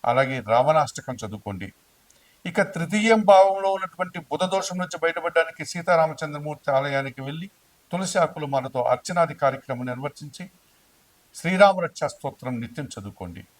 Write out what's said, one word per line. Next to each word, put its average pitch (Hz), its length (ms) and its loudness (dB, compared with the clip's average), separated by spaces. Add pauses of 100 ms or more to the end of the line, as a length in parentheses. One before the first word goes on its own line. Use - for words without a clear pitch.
అలాగే 131 360 2
రావణాష్టకం 127 760 2 (100)
చదువుకోండి. 98 460 -10 (720)
ఇక 175 160 -2
తృతీయం 214 580 2
భావంలో 196 520 6
ఉన్నటువంటి 185 460 -6
బుధ 165 260 -4
దోషం 185 340 -2
నుంచి 175 240 -6
బయటపడడానికి 165 640 0
సీతారామచంద్రమూర్తి 151 1040 -2
ఆలయానికి 139 520 -2
వెళ్ళి 160 280 -10 (420)
తులసి 185 260 -2
ఆకుల 156 260 0
మాలతో 131 380 -2
అర్చనాది 165 520 0
కార్యక్రమం 135 520 -2
నిర్వర్తించి 143 640 -10 (840)
శ్రీరామరక్షా 185 720 4
స్తోత్రం 127 540 -6
నిత్యం 117 280 -10 (120)
చదువుకోండి. 92 460 -14 (140)